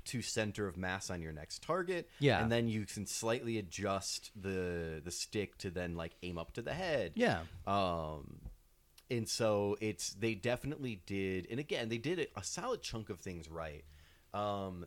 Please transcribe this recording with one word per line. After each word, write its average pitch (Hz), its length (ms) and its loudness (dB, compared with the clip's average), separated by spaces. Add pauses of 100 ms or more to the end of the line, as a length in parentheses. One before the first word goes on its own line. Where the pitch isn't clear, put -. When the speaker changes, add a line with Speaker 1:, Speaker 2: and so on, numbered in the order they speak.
Speaker 1:
to 120 160 -2
center 104 480 0
of 85 80 -6
mass 92 320 0
on 90 120 -2
your 80 120 -4
next 76 300 -10
target. 175 460 0 (100)
Speaker 2:
Yeah. 123 220 8
Speaker 1:
And 113 80 4
then 117 200 4
you 107 160 2
can 98 200 -4
slightly 113 520 0
adjust 98 720 -2 (100)
the, 87 640 0
the 85 80 -6
stick - 460 -2
to 101 120 -4
then, 87 260 -2
like, 82 280 -4
aim 90 140 -4
up 82 160 -6
to 123 80 -4
the 117 120 -2
head. 143 420 0
Speaker 2:
Yeah. 190 260 4 (260)
Speaker 1:
Um, 85 720 2 (720)
and 113 160 2
so 104 540 4
it's, 107 320 0
they 113 220 2
definitely 123 680 -2
did, 95 460 0
and 117 80 -2
again, 143 300 -2
they 117 80 2
did 147 220 0
a, - 200 -4
a 98 40 -4
solid 220 380 -2
chunk 113 280 -6
of 107 100 -6
things 85 300 -8
right. 80 340 -6 (500)
Um, 98 520 0